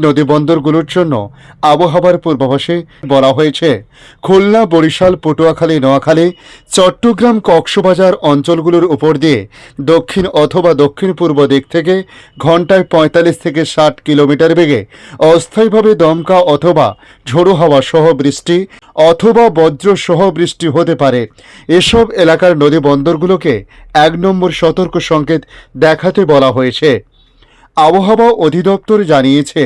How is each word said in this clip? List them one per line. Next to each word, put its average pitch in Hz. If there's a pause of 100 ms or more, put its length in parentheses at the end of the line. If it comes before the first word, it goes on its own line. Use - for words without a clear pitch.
নদীবন্দরগুলোর 151
জন্য 175 (580)
আবহাওয়ার 175
পূর্বাভাসে 139 (360)
বলা 135
হয়েছে, 156 (540)
খুলনা, 202 (100)
বরিশাল, 165 (120)
পটুয়াখালী, 160
নোয়াখালী, 147 (500)
চট্টগ্রাম, 220 (120)
কক্সবাজার 180 (160)
অঞ্চলগুলোর 170
উপর 151 (100)
দিয়ে 147 (520)
দক্ষিণ 165 (200)
অথবা 170 (120)
দক্ষিণ 147
পূর্ব 160 (140)
দিক 135 (100)
থেকে 170 (500)
ঘন্টায় 175
পঁয়তাল্লিশ 165
থেকে 160 (100)
ষাট 151 (120)
কিলোমিটার 147
বেগে 147 (500)
অস্থায়ীভাবে 214 (120)
দমকা 165 (160)
অথবা 165 (400)
ঝোড়ো 175
হাওয়া 147 (100)
সহ 160 (160)
বৃষ্টি 143 (520)
অথবা 220 (140)
বজ্র 160 (180)
সহ 170 (160)
বৃষ্টি 170 (100)
হতে 165
পারে। 127 (480)
এসব 214 (160)
এলাকার 165 (100)
নদী 147 (100)
বন্দরগুলোকে 160 (500)
এক 160 (120)
নম্বর 185 (100)
সতর্ক 170 (160)
সংকেত 151 (420)
দেখাতে 160 (120)
বলা 135
হয়েছে। 131 (840)
আবহাওয়া 190 (160)
অধিদপ্তর 185 (140)
জানিয়েছে, 139